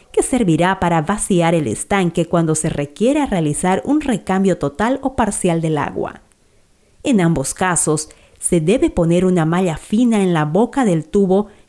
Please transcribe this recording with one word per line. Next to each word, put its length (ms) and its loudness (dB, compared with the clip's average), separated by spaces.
que 120 0
servirá 560 2
para 240 0
vaciar 500 0
el 140 0
estanque 580 -2
cuando 300 0
se 140 -2
requiera 580 -2
realizar 580 -2
un 160 0
recambio 560 0
total 460 -2
o 120 -4
parcial 460 0
del 160 -2
agua. 440 -6
En 180 2
ambos 320 0
casos, 560 -2
se 200 0
debe 300 2
poner 340 2
una 220 2
malla 320 0
fina 460 0
en 100 2
la 120 2
boca 380 0
del 220 0
tubo 420 2